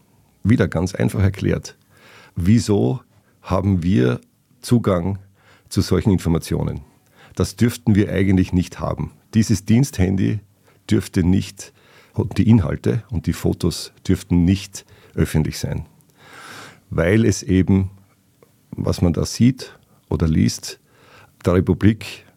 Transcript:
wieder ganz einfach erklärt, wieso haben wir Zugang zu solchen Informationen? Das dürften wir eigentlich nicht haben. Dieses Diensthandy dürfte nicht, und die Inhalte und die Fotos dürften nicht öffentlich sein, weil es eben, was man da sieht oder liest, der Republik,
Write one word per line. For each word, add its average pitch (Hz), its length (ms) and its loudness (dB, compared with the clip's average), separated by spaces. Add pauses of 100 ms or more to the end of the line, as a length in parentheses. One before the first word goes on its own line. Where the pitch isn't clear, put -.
(420)
wieder 110 260 2
ganz 87 260 -4
einfach - 260 -2
erklärt, 95 560 -2 (580)
wieso 110 640 2 (420)
haben 92 400 0
wir 123 380 2 (400)
Zugang 98 580 0 (500)
zu - 120 -2
solchen 92 300 0
Informationen? 78 720 -2 (540)
Das - 220 -4
dürften 113 380 0
wir 101 160 2
eigentlich 95 420 0
nicht 90 280 -2
haben. - 320 -6 (220)
Dieses 110 300 2
Diensthandy 107 760 0 (480)
dürfte - 340 0
nicht, 95 500 -2 (420)
und - 240 -4
die 101 100 4
Inhalte 107 600 2
und - 160 -6
die 85 60 0
Fotos - 600 -4 (140)
dürften 87 380 2
nicht 98 420 0 (280)
öffentlich 78 440 -2
sein, 73 280 -8 (1040)
weil 87 340 2
es 107 180 0
eben, 92 480 2 (800)
was - 320 -4
man 87 100 4
da 82 120 -2
sieht - 520 -2 (320)
oder 85 200 0
liest, 98 500 -2 (640)
der 87 100 2
Republik, 95 720 0 (120)